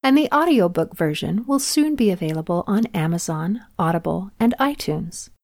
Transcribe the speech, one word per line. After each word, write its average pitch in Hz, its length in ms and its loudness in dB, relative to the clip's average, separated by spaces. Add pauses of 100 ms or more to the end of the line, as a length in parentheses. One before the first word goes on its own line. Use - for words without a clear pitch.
and 269 140 6
the 302 140 2
audiobook 214 640 2
version 160 520 -2
will 277 100 0
soon 302 380 0
be 226 160 2
available 165 560 -2
on 214 200 2
Amazon, 170 760 -2 (180)
Audible, 165 600 -2
and 233 200 4
iTunes. 170 720 -4 (140)